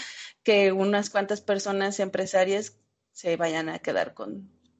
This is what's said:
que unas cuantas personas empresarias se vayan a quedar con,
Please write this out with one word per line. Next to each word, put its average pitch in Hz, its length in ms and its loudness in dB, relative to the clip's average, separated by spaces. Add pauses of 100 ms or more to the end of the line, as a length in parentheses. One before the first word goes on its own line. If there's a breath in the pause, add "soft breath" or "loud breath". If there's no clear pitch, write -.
(440 loud breath)
que 202 280 6
unas 202 400 0
cuantas 208 300 0
personas 196 580 -2
empresarias 190 760 0 (380)
se 170 240 -2
vayan 160 320 -2
a 170 100 -8
quedar - 360 -2
con, 110 340 -10 (300)